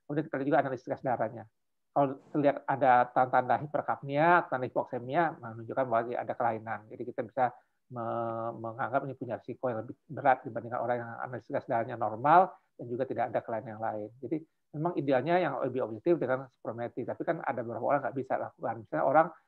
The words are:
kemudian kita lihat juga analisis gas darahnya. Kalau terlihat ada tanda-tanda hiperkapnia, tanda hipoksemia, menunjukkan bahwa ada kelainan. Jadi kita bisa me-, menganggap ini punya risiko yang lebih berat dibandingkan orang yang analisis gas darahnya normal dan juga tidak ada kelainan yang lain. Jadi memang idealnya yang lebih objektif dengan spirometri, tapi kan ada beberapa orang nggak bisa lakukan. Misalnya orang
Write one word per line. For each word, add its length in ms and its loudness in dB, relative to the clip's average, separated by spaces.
kemudian 160 -2
kita 160 -6
lihat 80 -2
juga 160 4
analisis 240 -4
gas 160 -4
darahnya. 400 -2
Kalau 240 2
terlihat 320 2
ada 480 6
tanda-tanda 480 4
hiperkapnia, 880 2
tanda 160 -2
hipoksemia, 800 -2
menunjukkan 400 -4
bahwa 180 2
ada 160 -4
kelainan. 560 -2
Jadi 140 -12
kita 160 -6
bisa 160 0
me-, 640 -4
menganggap 480 -2
ini 80 -8
punya 240 -6
risiko 320 -6
yang 160 -4
lebih 240 -16
berat 400 2
dibandingkan 320 -6
orang 240 0
yang 60 -10
analisis 320 -8
gas 160 -4
darahnya 320 -2
normal 480 6
dan 80 -10
juga 160 -2
tidak 240 -2
ada 160 -2
kelainan 320 -6
yang 80 -6
lain. 240 -4
Jadi 120 -4
memang 240 -2
idealnya 400 2
yang 240 0
lebih 240 -2
objektif 320 2
dengan 400 -2
spirometri, 480 -6
tapi 160 -8
kan 240 -2
ada 160 -2
beberapa 320 0
orang 160 0
nggak 80 -8
bisa 240 -2
lakukan. 400 -6
Misalnya 240 -2
orang 200 6